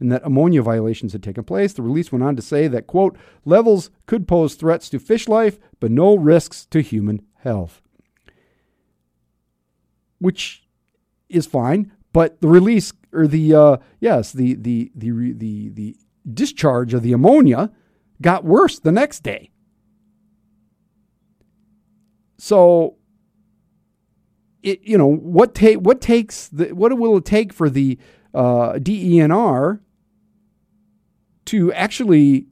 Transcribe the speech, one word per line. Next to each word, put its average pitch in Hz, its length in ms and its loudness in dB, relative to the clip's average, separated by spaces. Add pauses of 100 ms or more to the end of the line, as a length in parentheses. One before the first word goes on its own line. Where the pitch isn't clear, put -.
and 127 100 -2
that 131 140 -2
ammonia 147 380 2
violations 113 500 -4
had 104 100 -14
taken 104 220 -12
place." 196 300 -4
The 131 80 -10
release 143 280 -6
went 127 140 -4
on 143 120 -4
to 113 60 -10
say 151 260 -2
that, 120 180 -6
quote, 185 320 -2 (260)
"Levels 202 460 2 (160)
could 214 200 -4
pose 165 280 0
threats 165 340 -4
to 139 100 -8
fish 226 300 -4
life, 214 300 0 (200)
but 113 120 -4
no 175 260 4
risks 160 500 0
to 156 140 -2
human 107 400 -4 (200)
health." 101 420 -8 (2250)
Which - 460 -6 (640)
is 170 180 -2
fine, 151 440 -2 (220)
but 160 280 0
the 175 60 -2
release, 185 460 4 (200)
or 160 140 0
the, 156 280 2
uh, 147 220 6 (220)
yes, 165 320 -2
the, 127 240 -2
the, 117 400 -6
the, 113 160 -10
re-, 120 220 -6
the, 107 380 -12
the 107 260 -14 (360)
discharge 127 600 -2
of 120 80 -2
the 117 100 0
ammonia 160 600 4 (480)
got 170 240 0
worse 240 340 2
the 160 140 0
next 269 320 -2
day. - 260 -12 (3000)
So, 175 600 4 (1600)
it, 190 220 -6
you 208 120 0
know, 143 160 4
what 175 440 -4
ta-, 214 240 2
what 240 200 0
takes 233 460 -4
the, 151 260 -8
what 220 240 -2
will 226 200 0
it 180 80 -4
take 208 280 -2
for 160 160 -2
the, 135 300 -2 (340)
uh, 120 460 -2
D 180 380 -2
E 165 40 6
N 156 120 2
R 185 480 -2 (1700)
to 180 260 -2
actually 160 800 0